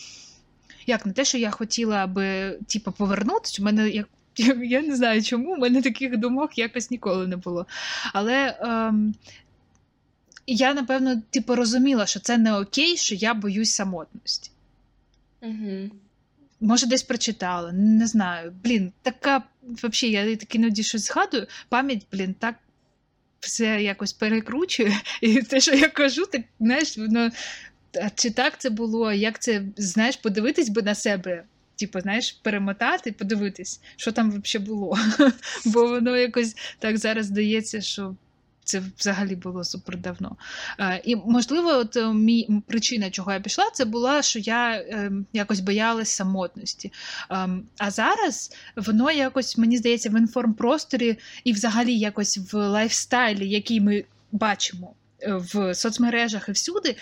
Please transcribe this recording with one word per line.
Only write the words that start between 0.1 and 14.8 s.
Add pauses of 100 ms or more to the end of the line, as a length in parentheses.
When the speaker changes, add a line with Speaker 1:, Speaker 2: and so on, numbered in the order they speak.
Speaker 1:
як,
не
те,
що
я
хотіла
би, (100)
типу,
повернутися,
у
мене,
як, (260)
<laughs> (280)
я
не
знаю
чому,
у
мене
таких
думок
якось
ніколи
не
було. (480)
Але,
ем, (1300)
я,
напевно,
типу,
розуміла,
що
це
не
окей,
що
я
боюсь
самотності. (880)